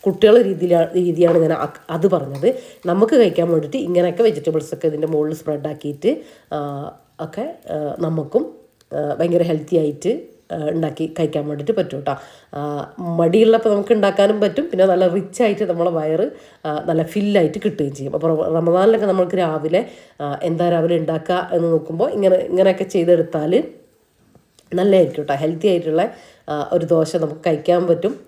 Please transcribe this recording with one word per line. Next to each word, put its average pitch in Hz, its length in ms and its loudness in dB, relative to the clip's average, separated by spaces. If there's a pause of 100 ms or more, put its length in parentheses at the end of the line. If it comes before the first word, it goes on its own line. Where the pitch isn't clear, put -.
കുട്ടികളുടെ 214 440 6
രീതിയിലാ-, 170 460 2
രീതിയാണ് 170 420 4
ഞാൻ 160 160 2
അ-, - 360 -8
അത് 165 260 0
പറഞ്ഞത്. 139 340 -2 (360)
നമുക്ക് 196 300 2
കഴിക്കാൻ 175 360 4
വേണ്ടിയിട്ട് 151 260 -2
ഇങ്ങനെയൊക്കെ 175 460 0
വെജിറ്റബിൾസൊക്കെ 160 640 -2
ഇതിൻ്റെ 151 200 -2
മുകളിൽ 151 280 -2
സ്പ്രെഡാക്കിയിട്ട്, 147 760 -6 (460)
ആ, - 20 -4 (600)
ഒക്കെ, 208 360 -10 (200)
ആ, - 20 -6 (300)
നമുക്കും, 160 380 -2 (520)
ആ, 147 220 -4
ഭയങ്കര 170 240 2
ഹെൽത്തി 160 340 -2
ആയിട്ട്, 160 540 -2 (240)
ആ, - 20 -8 (120)
ഉണ്ടാക്കി 160 500 -4
കഴിക്കാൻ 151 300 -2
വേണ്ടിയിട്ട് 143 300 -6
പറ്റും 175 200 -4
കേട്ടോ. 139 160 -4 (440)
ആ, - 20 -8 (580)
മടിയുള്ളപ്പോൾ 220 540 4
നമുക്ക് 202 240 0
ഉണ്ടാക്കാനും 202 460 2
പറ്റും. 208 280 -2
പിന്നെ 185 140 4
നല്ല 185 280 4
റിച്ച് - 320 -4
ആയിട്ട് 208 240 0
നമ്മളെ 175 280 0
വയറ്, 156 280 0 (400)
ആ, 156 60 -4 (180)
നല്ല 160 140 0 (100)
ഫില്ലായിട്ട് 202 520 2
കിട്ടുകയും 143 300 -4
ചെയ്യും. 139 200 -8
അപ്പോൾ 156 160 -2
റമ-, 160 240 0
റമദാനിലൊക്കെ 185 560 4
നമ്മൾക്ക് 185 260 0
രാവിലെ, 160 440 0 (400)
ആ, 143 220 -6
എന്താ 170 260 0
രാവിലെ 170 280 2
ഉണ്ടാക്കുക 160 560 -2
എന്ന് 170 220 0
നോക്കുമ്പോൾ 160 420 -2
ഇങ്ങനെ, 190 180 4
ഇങ്ങനെയൊക്കെ 185 480 2
ചെയ്തെടുത്താൽ 170 800 2 (1120)
നല്ലതായിരിക്കും 175 500 2
കേട്ടോ. 143 100 -4
ഹെൽത്തി 160 340 -2
ആയിട്ടുള്ള, 165 360 0 (460)
ആ, 151 240 -6
ഒരു 165 120 0
ദോശ 160 300 0
നമുക്ക് 156 320 -4
കഴിക്കാൻ 175 440 0
പറ്റും. 180 360 -2